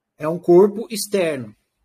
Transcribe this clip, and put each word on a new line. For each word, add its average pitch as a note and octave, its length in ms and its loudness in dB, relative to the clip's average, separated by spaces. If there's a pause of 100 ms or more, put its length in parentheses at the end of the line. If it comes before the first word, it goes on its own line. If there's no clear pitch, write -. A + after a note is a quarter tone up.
(160)
É D3+ 120 -8
um E3+ 100 -6
corpo G3+ 500 2
externo. D#3+ 680 -6 (280)